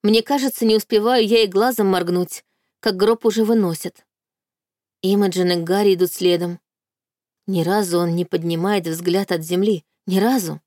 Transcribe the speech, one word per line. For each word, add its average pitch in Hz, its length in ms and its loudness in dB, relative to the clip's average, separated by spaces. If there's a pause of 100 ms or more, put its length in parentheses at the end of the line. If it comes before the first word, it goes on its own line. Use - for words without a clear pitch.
Мне 220 200 2
кажется, 269 420 -2
не 220 120 4
успеваю 226 500 2
я 226 160 4
и 214 40 2
глазом 208 420 0
моргнуть, 180 560 -2 (360)
как 196 160 -2
гроб 220 300 2
уже 220 180 2
выносят. 196 640 -2 (960)
Имаджин 185 480 2
и 175 120 0
Гарри 190 320 2
идут 175 180 0
следом. 175 460 -2 (880)
Ни 180 160 -2
разу 180 360 0
он 170 160 0
не 175 100 -2
поднимает 170 600 -2
взгляд 175 440 -2
от 165 120 -2
земли, 180 420 -2 (220)
ни 190 120 0
разу. 202 480 -2